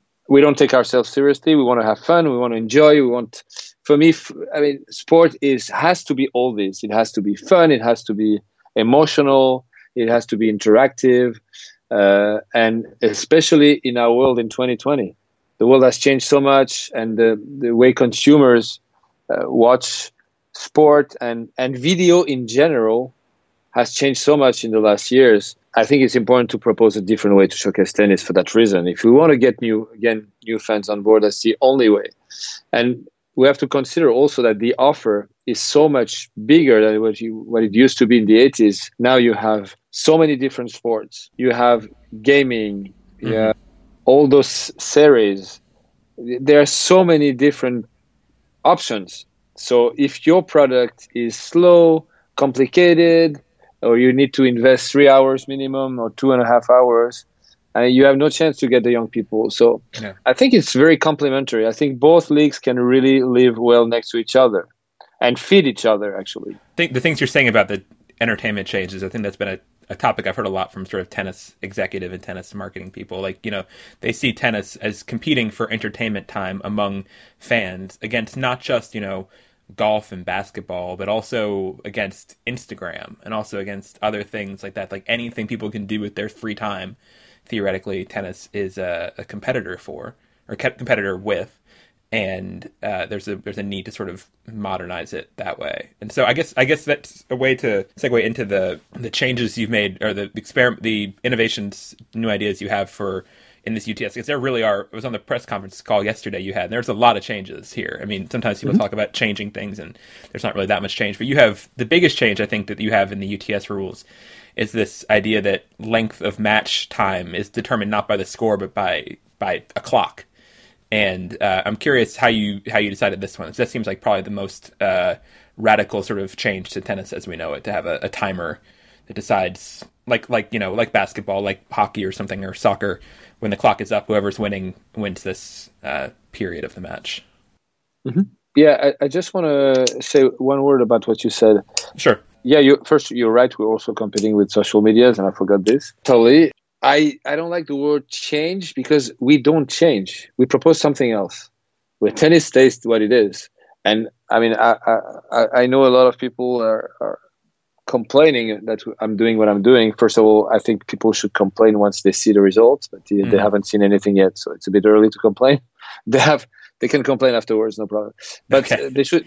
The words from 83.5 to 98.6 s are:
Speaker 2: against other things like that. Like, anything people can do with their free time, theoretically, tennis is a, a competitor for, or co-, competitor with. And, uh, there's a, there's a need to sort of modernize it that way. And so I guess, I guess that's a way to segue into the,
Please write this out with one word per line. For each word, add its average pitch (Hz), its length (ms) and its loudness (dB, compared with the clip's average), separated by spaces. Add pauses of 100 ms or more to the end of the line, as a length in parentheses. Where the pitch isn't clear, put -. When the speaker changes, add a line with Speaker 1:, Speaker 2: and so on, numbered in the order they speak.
Speaker 2:
against 98 440 -14
other 107 200 -6
things 101 400 -14
like 98 120 -18
that. 98 180 -12
Like, 98 140 -14
anything 117 400 -8
people 110 240 -10
can 107 160 -12
do 104 140 -8
with 101 140 -12
their 104 140 -10
free 107 260 -12
time, 101 420 -12 (500)
theoretically, 95 580 -6
tennis - 480 -14
is 98 260 -8
a, 87 400 -8
a - 60 -16
competitor 101 540 -8
for, - 360 -18 (340)
or 104 80 -12
co-, - 140 -6
competitor 107 460 -4
with. 98 420 -8 (540)
And, 95 580 -8 (120)
uh, 98 240 -8
there's 101 200 -12
a, 101 100 -10
there's 101 220 -14
a 104 40 -10
need 98 240 -12
to 107 40 -16
sort 104 180 -12
of 92 200 -18 (240)
modernize 90 600 -10
it - 240 -16
that 90 220 -12
way. - 300 -12 (120)
And 107 120 -14
so 131 140 -2
I 120 60 2
guess, 156 240 -8
I 131 80 2
guess 151 200 -2
that's - 460 -8
a 127 40 -6
way 131 220 -2
to 104 280 -4 (120)
segue 120 260 -2
into 113 220 -6
the, 95 360 -4 (120)